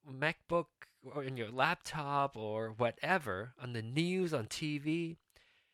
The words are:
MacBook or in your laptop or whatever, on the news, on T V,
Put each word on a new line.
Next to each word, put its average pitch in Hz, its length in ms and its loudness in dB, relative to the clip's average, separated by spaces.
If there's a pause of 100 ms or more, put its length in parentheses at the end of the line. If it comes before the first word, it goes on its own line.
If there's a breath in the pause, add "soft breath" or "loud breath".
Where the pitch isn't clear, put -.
(100)
MacBook 156 560 0 (380)
or 135 180 -6
in 131 140 -4
your 113 140 -4
laptop 143 840 0
or 110 400 -2
whatever, 120 840 0
on 123 120 -8
the 113 100 -2
news, 165 520 2
on 110 120 0
T 147 320 -2
V, 165 380 -2 (580 soft breath)